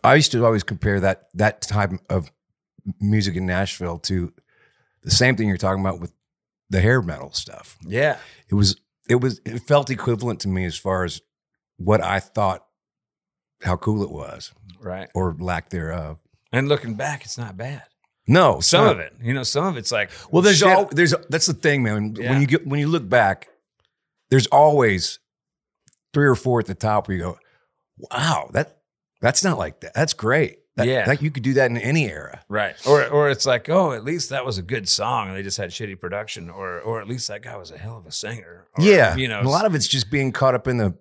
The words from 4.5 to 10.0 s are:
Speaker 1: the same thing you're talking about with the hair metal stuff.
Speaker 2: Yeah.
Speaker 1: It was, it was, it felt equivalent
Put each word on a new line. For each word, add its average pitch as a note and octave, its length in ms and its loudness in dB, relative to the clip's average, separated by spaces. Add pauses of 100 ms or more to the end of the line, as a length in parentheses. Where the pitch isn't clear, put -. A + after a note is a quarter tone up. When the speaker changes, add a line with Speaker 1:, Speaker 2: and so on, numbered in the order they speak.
Speaker 1:
the - 80 -12
same B2+ 240 4
thing G#2+ 120 -2
you're F#2+ 100 0
talking G2 260 0
about F2+ 160 -4
with E2+ 140 -12 (560)
the F#2+ 120 0
hair A#2+ 200 4
metal D#2 300 -10
stuff. - 460 -10 (100)
Speaker 2:
Yeah. A#2+ 300 -2 (320)
Speaker 1:
It G2+ 60 -2
was, G2+ 200 4 (340)
it A#2+ 60 6
was, B2 300 0
it A2+ 140 -8
felt C#3+ 300 2
equivalent A#2 520 -4